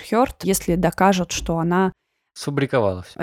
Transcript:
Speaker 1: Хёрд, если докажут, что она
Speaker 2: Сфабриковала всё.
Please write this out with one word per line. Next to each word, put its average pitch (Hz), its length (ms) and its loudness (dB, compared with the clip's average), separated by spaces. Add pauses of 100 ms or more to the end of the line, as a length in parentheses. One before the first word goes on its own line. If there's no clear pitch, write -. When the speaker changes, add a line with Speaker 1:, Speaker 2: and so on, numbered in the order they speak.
Speaker 1:
Хёрд, 240 360 -2
если 185 320 0
докажут, 185 560 2
что - 260 -4
она 175 340 2 (420)
Speaker 2:
Сфабриковала 127 680 0
всё. - 200 -18